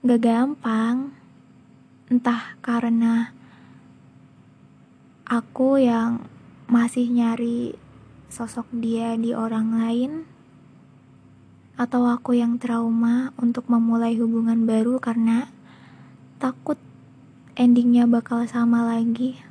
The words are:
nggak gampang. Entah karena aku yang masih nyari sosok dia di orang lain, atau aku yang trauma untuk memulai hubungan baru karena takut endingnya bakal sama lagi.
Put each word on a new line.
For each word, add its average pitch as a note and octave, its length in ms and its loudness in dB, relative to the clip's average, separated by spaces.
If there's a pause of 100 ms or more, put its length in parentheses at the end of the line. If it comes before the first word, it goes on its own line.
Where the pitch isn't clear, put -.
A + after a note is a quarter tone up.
nggak A#3+ 160 4
gampang. A#3+ 960 -2 (960)
Entah A#3+ 480 -2
karena A#3 720 0 (1900)
aku C4 560 0
yang A#3 480 0 (400)
masih A#3+ 400 2
nyari A#3 640 -2 (560)
sosok A#3 460 -10
dia A3+ 420 -2
di A#3 160 -2
orang A3+ 480 -2
lain, A#3+ 320 -2 (1700)
atau B3 320 0
aku A#3+ 260 -2
yang A#3 240 0
trauma A#3 800 0
untuk A#3+ 300 -2
memulai A#3 500 2
hubungan A3+ 480 0
baru A3+ 320 0
karena A3+ 480 0 (880)
takut C4 400 -6 (800)
endingnya A#3+ 500 6
bakal A#3 400 2
sama A#3 400 2
lagi. A#3 560 -2 (100)